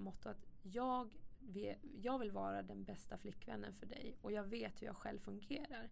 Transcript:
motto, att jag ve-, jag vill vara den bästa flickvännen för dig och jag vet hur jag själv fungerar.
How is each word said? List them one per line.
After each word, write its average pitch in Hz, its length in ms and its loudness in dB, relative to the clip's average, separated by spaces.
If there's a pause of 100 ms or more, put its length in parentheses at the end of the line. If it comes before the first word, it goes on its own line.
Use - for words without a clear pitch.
motto, 190 260 -2
att 208 160 -2 (160)
jag 240 560 2 (220)
ve-, 202 360 0 (260)
jag 254 180 6
vill 220 120 4
vara 196 320 4
den 196 200 -2
bästa 196 340 -2
flickvännen 202 560 -2
för 208 120 -6
dig 214 360 -2
och 208 100 0
jag 208 120 4
vet 214 380 0
hur - 60 0
jag - 100 0
själv - 220 -2
fungerar. 220 720 -2